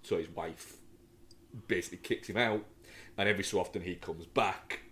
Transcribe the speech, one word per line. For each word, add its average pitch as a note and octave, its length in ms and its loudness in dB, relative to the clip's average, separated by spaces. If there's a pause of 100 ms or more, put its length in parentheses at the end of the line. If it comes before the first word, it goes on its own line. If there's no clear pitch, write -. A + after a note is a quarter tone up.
So F#2 160 0
his D#2+ 120 0
wife - 480 -8 (880)
basically F2+ 320 0
kicks - 300 -2
him G2 80 0
out, A2 280 4 (520)
and G2+ 120 6
every G2 140 4
so G2 160 2
often F2+ 240 0
he F2+ 120 -2
comes E2 300 -8
back - 540 0 (120)